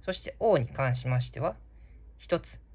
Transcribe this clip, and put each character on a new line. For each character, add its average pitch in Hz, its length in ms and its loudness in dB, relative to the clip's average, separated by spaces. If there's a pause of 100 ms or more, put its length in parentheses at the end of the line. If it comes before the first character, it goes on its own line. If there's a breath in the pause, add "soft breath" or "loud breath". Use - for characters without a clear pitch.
そ 190 100 -4
し - 80 -4
て - 200 -10
O 208 180 6
に 123 80 2
関 127 300 0
し - 100 -8
ま 127 140 2
し - 100 -6
て - 80 -12
は、 165 160 -2 (640 soft breath)
一 - 240 -2
つ。 - 200 -18 (140)